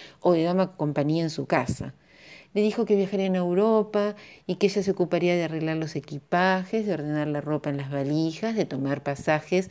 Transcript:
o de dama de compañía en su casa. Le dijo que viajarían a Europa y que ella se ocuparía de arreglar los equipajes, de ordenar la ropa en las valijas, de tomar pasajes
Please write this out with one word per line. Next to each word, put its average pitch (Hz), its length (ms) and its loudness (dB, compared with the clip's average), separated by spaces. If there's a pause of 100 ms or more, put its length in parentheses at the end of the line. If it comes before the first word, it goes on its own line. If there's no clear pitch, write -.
(220)
o 180 100 4
de 165 120 4
dama 180 240 2
de 185 100 -18
compañía 151 460 0
en 160 60 -2
su 143 160 -6
casa. - 480 -2 (600)
Le 202 80 0
dijo 214 240 0
que 208 100 2
viajarían 190 400 0
a 185 40 2
Europa 208 760 2 (320)
y 180 80 -2
que 202 120 4
ella 196 140 0
se 190 100 0
ocuparía 175 440 2
de 175 80 2
arreglar 160 320 -2
los 160 220 -4
equipajes, 185 880 0
de 202 80 -2
ordenar 151 340 -2
la 147 140 -2
ropa 147 280 -2
en 143 80 -2
las 139 140 -8
valijas, 160 640 -2
de 196 100 0
tomar 139 380 -4
pasajes 156 680 0